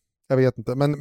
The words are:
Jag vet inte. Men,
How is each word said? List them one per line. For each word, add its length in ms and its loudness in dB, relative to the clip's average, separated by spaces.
Jag 80 0
vet 220 2
inte. 160 -8
Men, 160 2